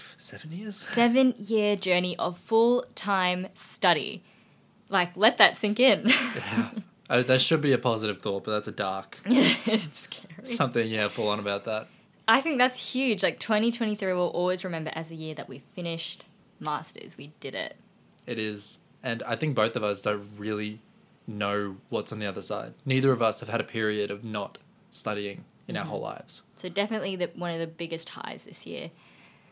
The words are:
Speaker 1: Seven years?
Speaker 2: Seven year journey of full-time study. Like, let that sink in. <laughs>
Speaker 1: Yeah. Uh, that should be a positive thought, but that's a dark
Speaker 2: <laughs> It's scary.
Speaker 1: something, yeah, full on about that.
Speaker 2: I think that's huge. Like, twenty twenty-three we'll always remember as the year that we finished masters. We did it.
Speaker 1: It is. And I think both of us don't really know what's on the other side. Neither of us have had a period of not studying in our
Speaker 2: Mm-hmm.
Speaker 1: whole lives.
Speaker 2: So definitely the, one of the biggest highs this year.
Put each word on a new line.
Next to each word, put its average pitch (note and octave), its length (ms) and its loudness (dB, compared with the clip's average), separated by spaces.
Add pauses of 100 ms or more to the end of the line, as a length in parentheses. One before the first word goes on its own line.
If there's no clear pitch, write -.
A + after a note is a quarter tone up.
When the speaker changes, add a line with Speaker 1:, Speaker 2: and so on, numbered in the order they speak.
(180)
Speaker 1:
Seven - 340 -12
years? G3+ 260 -8
Speaker 2:
Seven A#3+ 600 4
year G#3 380 2
journey F3+ 420 2
of F3 200 -2
full-time G3 1160 2
study. - 680 0 (640)
Like, F3+ 280 0
let G3+ 220 6
that B3+ 200 8
sink G#3 220 0
in. A#3 360 6
<laughs> B3+ 40 4 (160)
Speaker 1:
Yeah. - 360 -2 (380)
Uh, B2 140 4
that C3 180 6
should D#3+ 200 4
be C#3 120 4
a B2 60 6
positive A2 420 0
thought, G2 220 -2
but A2 80 -4
that's G#2 160 0
a A2 40 -6
dark F#2+ 500 -4
Speaker 2:
<laughs> - 40 -14
It's A3 760 2
scary. - 440 -16
Speaker 1:
something, A#2+ 420 0
yeah, G#2+ 200 0
full A2 200 -2
on G#2 120 0
about G2+ 260 -2
that. A2 220 -4 (400)
Speaker 2:
I A3+ 120 6
think C#4 200 -2
that's B3+ 340 0
huge. B3 300 0
Like, E3+ 160 0
twenty A3+ 320 2
twenty-three G#3 420 -2
we'll F3+ 140 2
always F3+ 360 0
remember E3 300 -6
as D#3+ 160 -8
the E3 60 -12
year D#3 180 -8
that C#3+ 160 -10
we C3+ 140 -12 (100)
finished E3+ 520 -8 (340)
masters. - 580 -8
We D3 220 -14
did C3+ 160 -8
it. F2 220 -6 (500)
Speaker 1:
It A#2 100 -4
is. G#2+ 440 -6 (200)
And A#2 220 -4
I A#2 120 -4
think D3+ 200 0
both G#2+ 200 2
of A2 80 -2
us G#2 200 0
don't G#2 340 -2
really G#2+ 440 -4 (440)
know G2+ 520 -2 (120)
what's A2 220 -2
on G#2+ 80 -6
the G#2+ 80 -2
other G2 160 -6
side. A2 320 -6 (100)
Neither C3 260 4
of A#2 120 2
us G#2+ 160 2
have G#2 100 -8
had A2+ 100 0
a G#2+ 40 -2
period G#2+ 480 -2
of G2+ 120 -8
not G#2+ 360 -6 (320)
studying G#2 540 -6 (220)
in A#2 80 -6
our G#2 60 -2
Speaker 2:
Mm-hmm. - 80 -6
Speaker 1:
whole G2+ 120 -4
lives. - 420 -10 (140)
Speaker 2:
So F3+ 120 -10
definitely G3+ 460 -2
the, F3 180 -2
one F3 180 -4
of E3 80 -4
the E3 80 -2
biggest E3 420 -8
highs - 340 -12
this - 240 -16
year. D3+ 240 -8 (600)